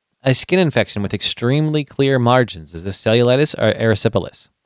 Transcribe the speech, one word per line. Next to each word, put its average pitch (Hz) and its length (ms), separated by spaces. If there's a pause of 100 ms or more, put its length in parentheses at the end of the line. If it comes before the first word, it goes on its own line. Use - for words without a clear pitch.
(240)
A 135 100
skin 180 260
infection 123 420
with 98 120
extremely 147 680
clear 135 340
margins. 117 560
Is 85 100
this 98 160
cellulitis 123 580
or 110 220
erysipelas? 110 720 (160)